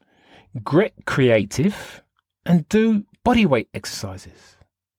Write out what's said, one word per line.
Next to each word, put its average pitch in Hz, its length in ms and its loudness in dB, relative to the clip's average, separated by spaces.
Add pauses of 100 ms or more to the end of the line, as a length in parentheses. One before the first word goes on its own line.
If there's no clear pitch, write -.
(640)
Get - 400 -2
creative 123 960 0 (460)
and 170 200 2
do 220 380 0 (180)
body 233 220 2
weight 127 300 0
exercises. - 800 -14 (440)